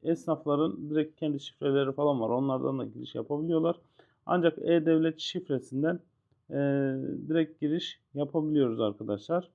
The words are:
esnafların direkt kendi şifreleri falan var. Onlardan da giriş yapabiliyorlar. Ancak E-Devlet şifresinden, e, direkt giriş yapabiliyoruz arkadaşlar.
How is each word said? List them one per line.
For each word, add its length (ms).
esnafların 800
direkt 300
kendi 200
şifreleri 520
falan 280
var. 80
Onlardan 500
da 60
giriş 300
yapabiliyorlar. 640
Ancak 320
E-Devlet 600
şifresinden, 840
e, 60
direkt 320
giriş 400
yapabiliyoruz 680
arkadaşlar. 760